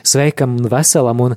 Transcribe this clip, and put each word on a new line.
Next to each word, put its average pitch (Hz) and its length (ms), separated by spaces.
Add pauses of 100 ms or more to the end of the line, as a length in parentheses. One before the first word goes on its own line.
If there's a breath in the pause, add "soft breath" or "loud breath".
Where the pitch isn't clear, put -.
sveikam 135 560
un 120 80
veselam 123 520
un 123 160